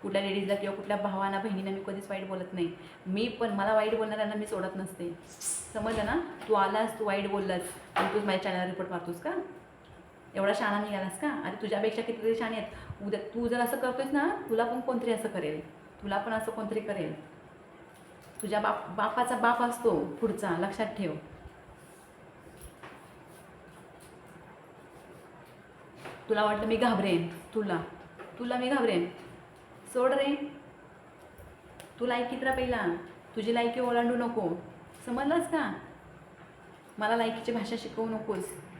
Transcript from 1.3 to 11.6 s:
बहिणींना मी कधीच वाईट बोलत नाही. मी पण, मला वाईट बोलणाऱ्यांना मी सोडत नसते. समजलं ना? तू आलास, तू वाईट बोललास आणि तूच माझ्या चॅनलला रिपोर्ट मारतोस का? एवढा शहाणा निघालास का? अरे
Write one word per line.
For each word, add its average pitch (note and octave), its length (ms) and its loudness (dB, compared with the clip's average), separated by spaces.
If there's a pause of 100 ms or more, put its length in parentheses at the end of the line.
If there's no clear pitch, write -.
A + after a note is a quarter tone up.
बहिणींना G3 320 -2
मी G3 160 -2
कधीच G3 220 -6
वाईट F#3+ 180 -4
बोलत F#3 260 -6
नाही. E3+ 180 0 (360)
मी G#3 200 2
पण, A#3 220 -2
मला G3+ 240 2
वाईट A3 220 4
बोलणाऱ्यांना G#3+ 400 0
मी G#3+ 100 -2
सोडत F#3+ 300 -2
नसते. F3 420 -6 (560)
समजलं A3 320 0
ना? C4 140 2 (300)
तू A3 40 8
आलास, G#3+ 460 4
तू A3 60 0
वाईट G3 220 2
बोललास F#3+ 340 0 (340)
आणि F#3+ 180 2
तूच G#3 100 4
माझ्या F#3+ 200 2
चॅनलला F3+ 220 0
रिपोर्ट F#3 240 -4
मारतोस F3 320 -4
का? D#4 100 -2 (1040)
एवढा G3 200 4
शहाणा G#3 340 2
निघालास F#3+ 320 -2
का? G3 80 2 (160)
अरे F#3+ 160 -4